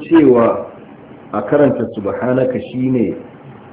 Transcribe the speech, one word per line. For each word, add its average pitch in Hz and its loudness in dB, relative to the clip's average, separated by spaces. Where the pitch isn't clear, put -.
cewa 120 4
a 104 -6
karanta 147 2
subhanaka 117 -2
shine 127 -2